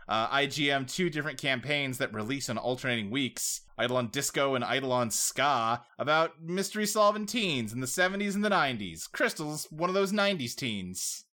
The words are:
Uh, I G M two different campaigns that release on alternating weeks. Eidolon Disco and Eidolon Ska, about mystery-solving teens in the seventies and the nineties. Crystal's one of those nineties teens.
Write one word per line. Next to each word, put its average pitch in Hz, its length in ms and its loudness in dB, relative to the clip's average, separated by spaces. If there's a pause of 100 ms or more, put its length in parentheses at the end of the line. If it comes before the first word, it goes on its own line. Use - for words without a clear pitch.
Uh, 110 200 2
I 143 180 2
G 143 220 0
M 135 160 2
two 175 240 0
different 147 300 -4
campaigns 135 600 -2
that 123 140 -2
release 117 360 -4
on 110 80 -4
alternating 120 520 -2
weeks. 127 520 -2 (200)
Eidolon 123 260 2
Disco 139 480 0
and 120 100 0
Eidolon 123 460 0
Ska, 120 720 2 (140)
about 160 440 2
mystery-solving 208 880 2
teens 151 440 0
in 120 80 -6
the 127 80 -4
seventies 190 480 0
and 208 80 2
the 214 60 2
nineties. 120 580 0
Crystal's 151 640 -2
one 160 180 0
of 185 60 0
those 196 160 4
nineties 202 440 0
teens. 95 760 -4